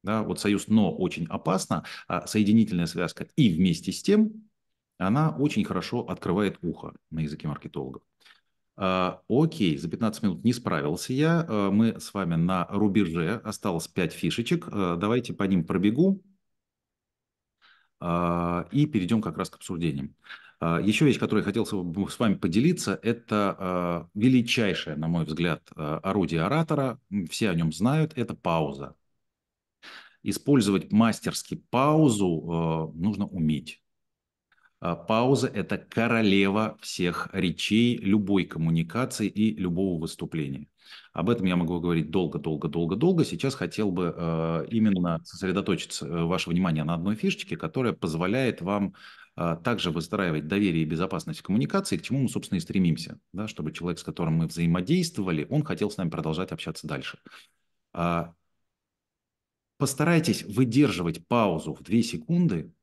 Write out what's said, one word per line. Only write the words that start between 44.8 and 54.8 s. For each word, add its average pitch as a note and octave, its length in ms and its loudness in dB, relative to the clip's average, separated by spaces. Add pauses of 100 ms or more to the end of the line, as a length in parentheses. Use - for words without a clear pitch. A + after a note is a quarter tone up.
сосредоточиться, F#2 840 -4
э, E2+ 160 -2
ваше F2 260 -2
внимание F2 340 2
на E2 120 -2
одной F#2 200 -2
фишечке, - 420 -4
которая A2+ 360 -2
позволяет F2+ 680 -2
вам, G2 340 -2 (420)
э, E2 260 0
также F#2+ 280 -2
выстраивать D#2+ 560 -2
доверие F2 360 2
и - 20 2
безопасность E2 540 -4
в - 40 -20
коммуникации, C3+ 540 -2
к D#2+ 40 -6
чему C3+ 220 -4
мы, A#2 60 0
собственно, - 280 -4
и E2 40 -2
стремимся, - 580 0 (140)
да, G#2 140 -6
чтобы D#2 240 -8
человек, F2 280 -6
с - 40 -16
которым D#2+ 320 -2
мы E2 120 2
взаимодействовали, F#2 1040 0